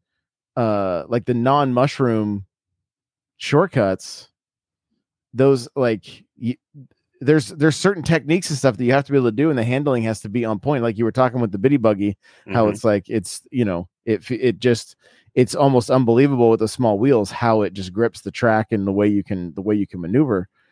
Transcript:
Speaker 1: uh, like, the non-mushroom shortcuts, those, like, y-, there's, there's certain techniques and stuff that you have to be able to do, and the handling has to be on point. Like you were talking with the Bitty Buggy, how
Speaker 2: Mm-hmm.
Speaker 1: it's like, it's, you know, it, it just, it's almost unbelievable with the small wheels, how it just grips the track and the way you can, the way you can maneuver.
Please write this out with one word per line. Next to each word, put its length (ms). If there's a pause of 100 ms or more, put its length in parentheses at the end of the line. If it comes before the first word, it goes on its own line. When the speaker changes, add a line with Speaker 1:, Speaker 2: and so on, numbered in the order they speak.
(560)
Speaker 1:
uh, 520
like, 160
the 100
non-mushroom 1080 (920)
shortcuts, 920 (1040)
those, 440
like, 480 (160)
y-, 160 (640)
there's, 280
there's 280
certain 260
techniques 480
and 80
stuff 180
that 80
you 80
have 120
to 80
be 60
able 100
to 80
do, 140
and 80
the 60
handling 380
has 200
to 60
be 160
on 140
point. 240
Like 160
you 60
were 80
talking 280
with 120
the 60
Bitty 180
Buggy, 400 (320)
how 160
Speaker 2:
Mm-hmm. 80
Speaker 1:
it's 120
like, 240
it's, 420
you 140
know, 240 (160)
it, 260
it 280
just, 380 (380)
it's 200
almost 360
unbelievable 600
with 100
the 80
small 300
wheels, 320
how 320
it 120
just 180
grips 300
the 100
track 400
and 140
the 60
way 140
you 160
can, 320
the 80
way 120
you 120
can 140
maneuver. 480 (240)